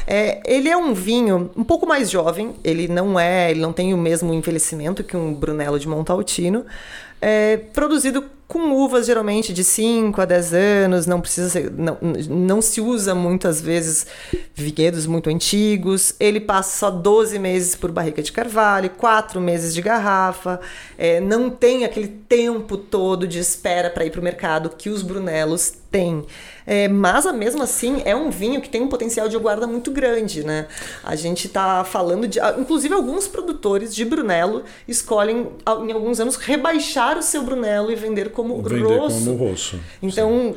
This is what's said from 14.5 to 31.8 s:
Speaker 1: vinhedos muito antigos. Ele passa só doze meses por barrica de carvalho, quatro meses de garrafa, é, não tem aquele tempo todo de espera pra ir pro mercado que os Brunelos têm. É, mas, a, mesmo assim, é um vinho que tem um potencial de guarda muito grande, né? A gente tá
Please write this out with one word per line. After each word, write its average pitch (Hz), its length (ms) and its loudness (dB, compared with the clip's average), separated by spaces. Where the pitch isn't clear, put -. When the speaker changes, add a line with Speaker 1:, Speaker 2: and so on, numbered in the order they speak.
Speaker 1:
vinhedos 156 500 0
muito 160 240 0
antigos. 190 920 0
Ele 214 220 2
passa 196 380 0
só 196 120 2
doze 202 480 4
meses 185 360 0
por 175 180 -4
barrica 160 300 -2
de 151 100 -8
carvalho, 208 580 2
quatro 320 480 2
meses 170 360 -2
de 170 80 -2
garrafa, 190 800 0
é, 170 240 2
não 226 300 0
tem 247 340 4
aquele 214 240 -4
tempo 226 680 0
todo 185 480 0
de 170 120 -6
espera 175 520 0
pra 170 160 -2
ir 160 40 -4
pro 170 120 -8
mercado 165 480 -2
que - 180 -12
os 208 140 -4
Brunelos 175 720 -2
têm. 170 340 0
É, 202 200 2
mas, 202 400 4
a, 370 60 0
mesmo 247 300 -2
assim, 254 420 -2
é 202 100 2
um 269 160 -2
vinho 214 300 -2
que - 80 -12
tem 226 140 -4
um 269 60 0
potencial 226 380 -2
de 220 120 -2
guarda 220 280 0
muito 240 240 -4
grande, 233 540 0
né? 156 220 -4
A - 140 -4
gente 170 320 -4
tá 190 340 0